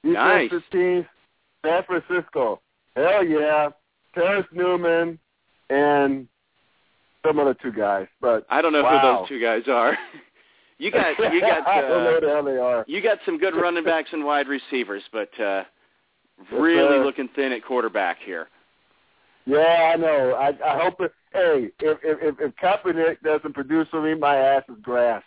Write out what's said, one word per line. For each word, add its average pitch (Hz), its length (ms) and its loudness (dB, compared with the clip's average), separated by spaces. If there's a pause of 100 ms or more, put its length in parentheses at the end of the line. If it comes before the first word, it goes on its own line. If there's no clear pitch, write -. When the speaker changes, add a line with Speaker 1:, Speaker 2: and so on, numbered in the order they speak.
Speaker 1:
Nice. 165 460 2
Speaker 2:
Defensive 175 220 -8
team, 180 340 0 (600)
San 170 180 0
Francisco. 156 760 -4 (340)
Hell 185 300 2
yeah. 151 440 2 (460)
Terrence 190 380 0
Newman 170 680 0 (500)
and 139 580 2 (1000)
some 151 140 2
other 139 140 2
two 123 180 -8
guys. 101 360 -2 (140)
But 117 280 0
Speaker 1:
I 143 120 0
don't 160 120 0
know 147 100 2
Speaker 2:
wow. 135 160 4
Speaker 1:
who 127 200 4
those 92 100 -8
two 131 160 -6
guys 113 220 0
are. 123 360 2
<laughs> - 40 -16 (720)
You - 100 -6
got, 196 200 0 (220)
you - 100 2
got, 160 260 0
Speaker 2:
<laughs> - 0 -
I 190 140 2
don't 131 100 -4
know 123 180 2
Speaker 1:
uh, 160 60 4
Speaker 2:
who 160 60 2
the 156 120 -2
hell 147 100 -2
they 135 140 -4
are. 123 300 -2
Speaker 1:
you 175 160 -6
got 214 200 0
some 170 140 -4
good 175 180 -2
running 175 280 -2
backs 160 300 -2
and 151 120 -6
wide 143 220 0
receivers, 123 560 -6 (100)
but, 107 160 -6 (100)
uh, 98 240 -4 (760)
Speaker 2:
Yes, 98 200 -8
Speaker 1:
really 156 380 4
Speaker 2:
sir. 135 80 2
Speaker 1:
looking 135 300 -6
thin 135 160 -2
at 117 120 -8
quarterback 107 640 -2
here. 82 220 -12 (1000)
Speaker 2:
Yeah, 160 480 4
I - 20 2
know. 147 380 2
I, 131 140 0 (180)
I 147 180 -2
hope 180 180 -2
it, 170 100 -4 (220)
hey, 151 360 0 (120)
if, 156 220 0
if, 156 200 -2
if, 151 160 -2
if 143 160 -6
Kaepernick 175 680 -2
doesn't 151 300 -2
produce 151 380 -2
for 160 100 -4
me, 160 140 -2
my 143 220 2
ass 135 320 2
is 120 120 -18
grass. 120 460 -2